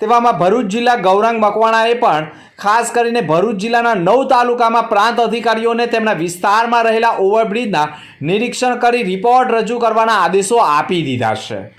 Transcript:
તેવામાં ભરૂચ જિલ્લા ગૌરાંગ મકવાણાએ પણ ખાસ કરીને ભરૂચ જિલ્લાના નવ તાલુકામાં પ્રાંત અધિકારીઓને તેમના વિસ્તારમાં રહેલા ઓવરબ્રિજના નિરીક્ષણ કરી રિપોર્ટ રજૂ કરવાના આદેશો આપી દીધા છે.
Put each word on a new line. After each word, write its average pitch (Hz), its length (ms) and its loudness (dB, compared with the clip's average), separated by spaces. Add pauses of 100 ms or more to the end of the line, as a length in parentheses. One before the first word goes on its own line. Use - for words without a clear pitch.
તેવામાં 233 380 2
ભરૂચ 202 260 2
જિલ્લા 240 320 0
ગૌરાંગ 208 420 0
મકવાણાએ 226 560 2
પણ 175 320 0 (320)
ખાસ 226 360 0
કરીને 233 260 0
ભરૂચ 175 340 0
જિલ્લાના 233 400 0
નવ 202 300 2
તાલુકામાં 240 640 2
પ્રાંત 220 320 2
અધિકારીઓને 226 680 0
તેમના 220 260 -2
વિસ્તારમાં 220 720 0
રહેલા 226 240 2
ઓવરબ્રિજના 202 800 0 (340)
નિરીક્ષણ 233 540 -2
કરી 240 260 0
રિપોર્ટ 226 480 0
રજૂ 226 280 -2
કરવાના 226 340 0
આદેશો 196 440 0
આપી 160 460 2
દીધા 117 320 -2
છે. 104 440 -10